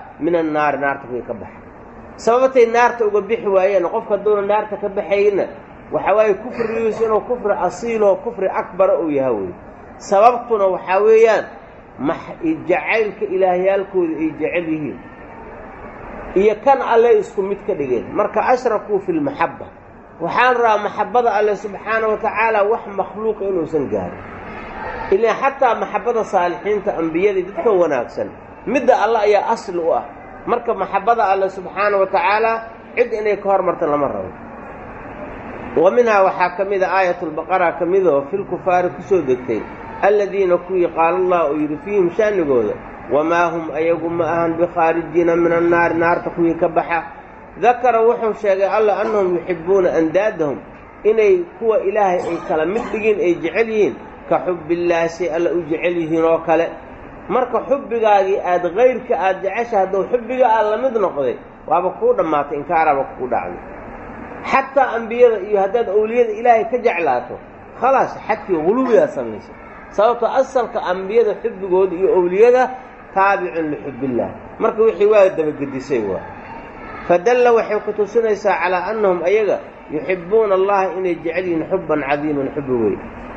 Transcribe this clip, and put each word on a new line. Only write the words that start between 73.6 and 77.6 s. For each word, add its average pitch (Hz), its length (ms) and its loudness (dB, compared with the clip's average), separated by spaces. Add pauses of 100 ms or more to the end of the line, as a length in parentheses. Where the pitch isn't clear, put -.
lixubbillah. 127 600 -4 (260)
Marka, 220 260 0
wixii 220 240 2
waa 208 240 6
dabagedisay 139 760 -4
waa. 95 220 -4 (760)
Fadalla 240 500 2
waxay 214 280 2